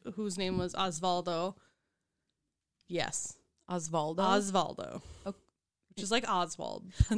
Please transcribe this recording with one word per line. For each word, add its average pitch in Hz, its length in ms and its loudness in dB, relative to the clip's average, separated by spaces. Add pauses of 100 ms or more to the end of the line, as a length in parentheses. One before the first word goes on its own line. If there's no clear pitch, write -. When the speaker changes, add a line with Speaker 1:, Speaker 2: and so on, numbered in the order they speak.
(160)
Speaker 1:
whose 208 200 -4
name 185 220 0
was 180 160 0
Osvaldo. 180 800 0 (1300)
Yes. - 480 -2 (360)
Speaker 2:
Osvaldo? 160 480 -2
Speaker 1:
Osvaldo. 190 840 2 (260)
Speaker 2:
Okay. 196 120 -8 (520)
Speaker 1:
Which 196 140 -10
is 190 60 -4
like 226 180 2
Oswald. 170 560 -2 (160)
<laughs> - 180 2